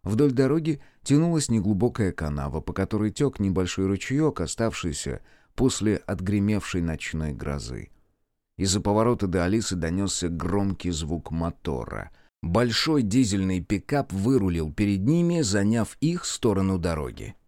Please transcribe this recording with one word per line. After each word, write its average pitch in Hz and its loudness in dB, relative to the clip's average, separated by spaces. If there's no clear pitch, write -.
Вдоль 123 4
дороги 143 0
тянулась 156 2
неглубокая 98 2
канава, 73 -4
по - -8
которой 101 0
тек - -2
небольшой 95 0
ручеек, 131 0
оставшийся 82 -4
после 107 2
отгремевшей 101 -2
ночной 80 -4
грозы. 67 -8
Из-за 95 0
поворота 107 2
до 87 2
Алисы 101 0
донесся 87 -2
громкий 90 -2
звук 80 -4
мотора. 76 -6
Большой 117 2
дизельный 95 2
пикап - -2
вырулил 95 2
перед 101 2
ними, 170 2
заняв 107 2
их 170 0
сторону 95 0
дороги. 78 -4